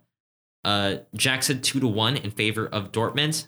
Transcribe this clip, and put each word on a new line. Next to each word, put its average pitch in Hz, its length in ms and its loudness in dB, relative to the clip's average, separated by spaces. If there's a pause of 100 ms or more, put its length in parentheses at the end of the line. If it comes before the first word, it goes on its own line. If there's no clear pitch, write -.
(640)
Uh, 101 340 2 (180)
Jack 131 280 0
said 127 200 0
two - 160 0
to 131 80 4
one 110 300 2
in 104 140 -6
favor 107 360 0
of 98 240 -4
Dortmund, 143 560 0